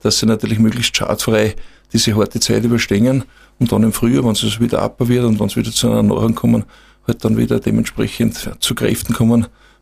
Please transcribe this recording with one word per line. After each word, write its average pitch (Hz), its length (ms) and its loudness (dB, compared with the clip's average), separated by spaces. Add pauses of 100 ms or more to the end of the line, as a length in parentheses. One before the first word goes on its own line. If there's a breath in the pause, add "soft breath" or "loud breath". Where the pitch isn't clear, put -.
dass 110 160 0
sie - 80 -2
natürlich 110 320 0
möglichst 113 400 0
schadfrei 107 580 0 (380 soft breath)
diese 113 220 0
harte 107 240 0
Zeit 110 240 0
überstehen 120 600 2 (360 soft breath)
und 135 120 0
dann 104 120 4
im 110 100 2
Frühjahr, 127 300 2
wenn 117 80 2
es 107 280 -2
wieder 120 220 0
ab - 180 -4
wird 120 260 2
und 110 140 2
wenn 101 100 -2
sie - 80 -6
wieder 113 140 -2
zu - 160 0
einer 113 160 2
Nahrung 107 320 2
kommen, 117 300 0 (420 soft breath)
halt - 180 -2
dann 110 120 0
wieder 117 220 0
dementsprechend 113 1000 -2
zu - 160 -2
Kräften 113 380 -2
kommen, 117 340 2 (340 soft breath)